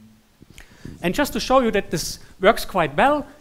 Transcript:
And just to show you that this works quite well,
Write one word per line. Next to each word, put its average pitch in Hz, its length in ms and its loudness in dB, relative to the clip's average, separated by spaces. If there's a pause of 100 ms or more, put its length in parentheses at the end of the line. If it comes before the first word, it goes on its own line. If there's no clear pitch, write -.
(1040)
And 175 120 -2
just 285 180 -2
to 214 80 -4
show 262 200 2
you 220 120 0
that 196 180 -2
this - 300 -6 (200)
works 196 240 2
quite 156 320 -2
well, 277 300 2 (140)